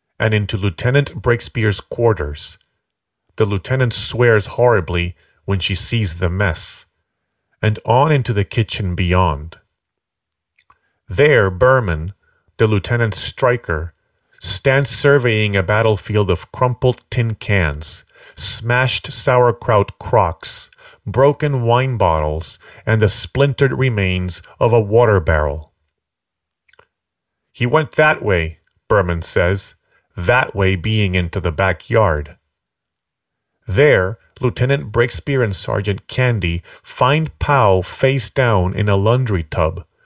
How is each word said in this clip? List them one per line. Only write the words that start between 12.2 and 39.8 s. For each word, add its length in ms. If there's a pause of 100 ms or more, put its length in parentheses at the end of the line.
the 100
lieutenant's 520
striker, 760 (460)
stands 500
surveying 640
a 80
battlefield 680
of 200
crumpled 600
tin 240
cans, 720 (300)
smashed 800
sauerkraut 840
crocks, 720 (360)
broken 560
wine 340
bottles, 640 (260)
and 160
the 80
splintered 640
remains 680 (180)
of 140
a 80
water 400
barrel. 520 (1800)
"He 140
went 260
that 300
way," 360 (300)
Berman 340
says, 520 (420)
that 380
way 220
being 380
into 260
the 120
backyard. 840 (1300)
There, 520 (220)
Lieutenant 500
Breakspear 540
and 100
Sergeant 540
Candy 540 (200)
find 560
Pau 440
face 480
down 440
in 140
a 80
laundry 460
tub, 420 (220)